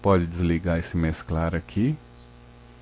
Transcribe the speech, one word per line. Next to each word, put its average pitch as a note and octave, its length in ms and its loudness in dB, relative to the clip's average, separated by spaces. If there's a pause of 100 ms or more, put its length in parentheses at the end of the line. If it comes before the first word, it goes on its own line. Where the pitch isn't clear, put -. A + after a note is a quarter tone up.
Pode F#2+ 240 4
desligar E2+ 540 0
esse E2+ 180 -6
mesclar D#2+ 560 -2
aqui G#2+ 420 -2 (880)